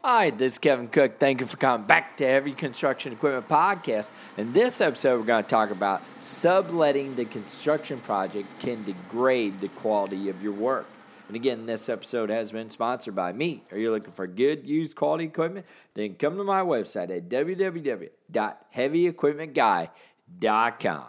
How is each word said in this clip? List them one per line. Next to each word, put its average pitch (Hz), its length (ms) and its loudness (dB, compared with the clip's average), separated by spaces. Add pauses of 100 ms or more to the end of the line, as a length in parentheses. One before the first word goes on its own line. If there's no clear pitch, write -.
Hi, 220 260 6
this 123 240 0
is - 40 -8
Kevin 127 300 2
Cook. 131 320 2
Thank 135 200 4
you 127 60 -2
for - 100 -10
coming 120 300 2
back 160 300 2
to 139 100 0
Heavy 135 280 2
Construction 135 580 -2
Equipment 127 340 -2
Podcast. 156 640 2 (260)
In 113 160 -4
this 240 280 4
episode, 131 400 2
we're 107 60 -4
gonna 113 180 4
talk 110 260 4
about 98 320 0 (160)
subletting 165 960 2
the 120 100 -2
construction 135 760 -4
project 98 480 -2 (100)
can 120 240 -6
degrade 101 760 0
the 98 80 -4
quality 98 600 -2
of 92 140 -8
your 104 120 -4
work. 113 340 -2 (400)
And 104 80 -10
again, 117 300 -2
this 113 220 -6
episode 113 420 -4
has 110 200 -2
been 113 180 -8
sponsored 117 460 -4
by 90 180 -2
me. 139 380 -4
Are 95 80 -8
you 113 140 0
looking 107 200 -4
for 95 140 -8
good, 131 400 0
used, 156 300 -2
quality 160 300 0
equipment? 165 400 -4 (280)
Then 104 220 -6
come 156 200 -2
to 202 60 -6
my 196 200 0
website 101 540 -2
at 87 120 -8
W 147 260 -2
W 180 300 -4
W 110 260 -6 (180)
dot 110 420 -4
heavy 151 360 2
equipment 151 480 0
guy 101 340 4 (520)
dot 113 400 2
com. 78 280 -2